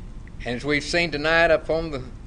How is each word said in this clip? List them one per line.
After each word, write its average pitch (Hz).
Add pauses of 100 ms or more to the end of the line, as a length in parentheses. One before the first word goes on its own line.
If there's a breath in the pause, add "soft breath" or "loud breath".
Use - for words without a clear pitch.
(460 loud breath)
And 120
as 117
we've 143
seen 170
tonight 160
up 156
on 160
the, 131 (240)